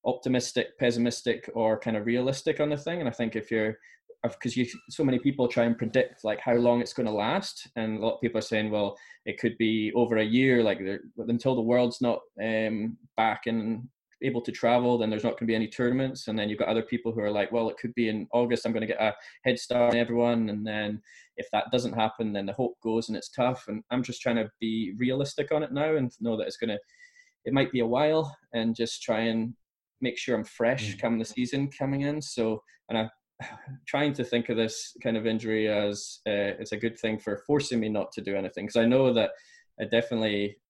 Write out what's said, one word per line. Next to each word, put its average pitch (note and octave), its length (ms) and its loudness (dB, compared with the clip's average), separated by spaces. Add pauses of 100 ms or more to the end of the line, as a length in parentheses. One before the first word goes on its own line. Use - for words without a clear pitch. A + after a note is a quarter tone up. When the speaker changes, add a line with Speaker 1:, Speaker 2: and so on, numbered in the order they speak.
Speaker 1:
optimistic, - 720 -2
pessimistic, A#2+ 760 0
or A2 260 2
kind A2 160 -2
of G#2 100 -4
realistic C3+ 540 0
on D3 100 2
the D3 60 0
thing. E3+ 240 -6
And C3+ 80 -2
I A2+ 40 -2
think A2+ 240 -4
if G#2+ 140 -6
you're, A2 280 0 (460)
of, - 160 -4
'cause A#2 160 -4
you, B2 100 2 (220)
so D3 160 -2
many B2+ 160 2
people C3+ 260 2
try A#2+ 180 2
and A#2 140 2
predict, A#2+ 460 0
like, G#2+ 160 -2
how A#2+ 140 2
long A#2+ 260 4
it's - 140 -6
gonna A2+ 180 0
last, B2 640 -2
and A2 220 -2
a - 20 -6
lot A2 140 0
of - 60 -8
people A2+ 180 0
are G#2+ 40 0
saying, G#2+ 280 0
"Well, G#2 260 0 (280)
it G#2+ 140 -6
could A#2 200 0
be A2 360 2
over A#2 220 4
a A2 80 4
year, A#2+ 400 4
like, G2 140 2
the, G2 200 -4 (300)
until A#2+ 260 2
the B2 80 0
world's A#2+ 380 2
not, A#2+ 200 2 (220)
um, A2 540 -2 (200)
back A2+ 300 0
and A2+ 420 -2 (340)
able A#2+ 180 -2
to A#2+ 100 -6
travel, B2 480 4
then A2 120 0
there's G#2+ 120 0
not A2+ 160 0
gonna A#2 80 -4
be A2+ 80 2
any A2 140 0
tournaments." B2+ 580 -2
And A2 120 -4
then G#2 100 -2
you've G#2+ 100 -4
got - 100 0
other A2+ 140 2
people A#2 300 -4
who A2+ 80 -2
are G#2 100 0
like, G#2 220 0
"Well, A2+ 160 2
it - 80 -6
could A#2+ 180 -8
be A2+ 140 2
in G#2+ 240 -2
August, A#2+ 340 2
I'm A2+ 60 0
gonna A2 140 0
get G#2 140 -2
a G#2+ 140 2 (300)
head B2 160 2
start A#2+ 340 2
on A#2+ 60 4
everyone, A#2 480 2
and G#2+ 180 -4
then G#2+ 360 -4 (340)
if - 160 -8
that - 180 0
doesn't B2 220 0
happen, A2 400 -2
then G2+ 140 -4
the A2+ 80 -6
hope - 280 -4
goes A2+ 260 0
and A2 80 -4
it's - 140 -10
tough." B2+ 380 0
And G#2+ 220 -8
I'm B2+ 120 0
just - 200 -8
trying A#2 140 0
to A2 140 -2 (100)
be A2 360 -2
realistic C#3 560 0
on D3+ 100 2
it C#3+ 100 -6
now D#3 220 0
and C3 160 0 (100)
know A2 180 0
that - 100 -2
it's - 80 -10
gonna, G#2+ 220 -2 (680)
it A#2 80 -2
might C3+ 180 4
be B2 100 0
a A#2 60 2
while, D3 500 2 (180)
and A2+ 200 2
just - 280 -4
try A2 180 0
and A2+ 340 0 (460)
make B2+ 180 -2
sure B2 180 -2
I'm A2 80 -2
fresh A2+ 520 0
Speaker 2:
Mm. - 40 -14
Speaker 1:
come A#2 180 0
the A2+ 60 -2
season C#3 460 -2
coming C#3 300 -4
in. D3 220 -2
So, A2+ 400 -2 (260)
and A2+ 100 0
I, A2 120 0 (280)
<sighs> - 480 -14
trying C#3+ 280 2
to C3 100 -2
think A#2+ 240 0
of A#2+ 80 0
this - 460 -2
kind A#2 140 2
of A2 100 0
injury A2 420 2
as, G#2 580 -2
uh, G2+ 320 0
it's A2 140 -8
a G#2+ 60 -4
good A2+ 200 -2
thing G#2+ 200 -2
for G#2 180 -4 (100)
forcing C#3+ 340 2
me A2 100 -2
not G#2 220 -2
to G#2+ 100 -10
do G2 120 -4
anything. F#2+ 320 -6
'Cause - 100 -2
I A2+ 100 6
know B2+ 260 6
that A2 200 2 (460)
I A2 60 -4
definitely G#2+ 760 0 (120)